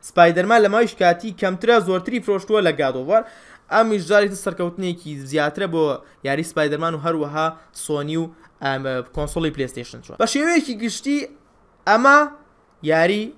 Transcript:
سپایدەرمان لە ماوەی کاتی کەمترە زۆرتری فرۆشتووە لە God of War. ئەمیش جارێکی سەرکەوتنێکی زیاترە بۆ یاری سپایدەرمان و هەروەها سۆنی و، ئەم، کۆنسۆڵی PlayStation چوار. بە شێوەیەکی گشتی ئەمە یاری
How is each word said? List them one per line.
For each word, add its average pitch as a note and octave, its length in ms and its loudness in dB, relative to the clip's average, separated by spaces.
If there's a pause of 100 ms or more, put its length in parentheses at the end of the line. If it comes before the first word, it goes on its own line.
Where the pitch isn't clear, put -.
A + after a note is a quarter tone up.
سپایدەرمان F3+ 560 4
لە G3 80 4
ماوەی A#3 260 0
کاتی F3+ 420 0
کەمترە G3 340 2 (120)
زۆرتری F#3 380 -2
فرۆشتووە G#3 420 0
لە D#3+ 40 2 (100)
God C3 180 0
of C3 100 -8
War. A3 140 4 (500)
ئەمیش G#3+ 360 2
جارێکی G3+ 360 2
سەرکەوتنێکی F3 680 -6 (180)
زیاترە D3+ 440 -2
بۆ D#3+ 100 2 (400)
یاری C#3 280 -2
سپایدەرمان D#3 440 -2
و D3+ 100 -8
هەروەها D#3 420 -2 (380)
سۆنی D3+ 320 -4
و، E3 80 -4 (380)
ئەم، C3+ 200 -4 (320)
کۆنسۆڵی D3+ 400 -4
PlayStation B2 480 -10
چوار. - 180 -20
بە A3+ 120 0
شێوەیەکی D4+ 400 0 (100)
گشتی C4+ 340 -4 (680)
ئەمە B3 300 6 (640)
یاری E3+ 400 2 (140)